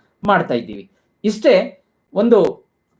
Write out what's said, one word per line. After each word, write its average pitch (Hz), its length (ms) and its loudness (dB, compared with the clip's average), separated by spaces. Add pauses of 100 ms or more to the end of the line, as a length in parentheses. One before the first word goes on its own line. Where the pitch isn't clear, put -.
(240)
ಮಾಡ್ತಾ 190 300 0
ಇದ್ದೀವಿ. 101 380 -8 (320)
ಇಷ್ಟೇ 208 600 0 (300)
ಒಂದು, 208 560 0 (300)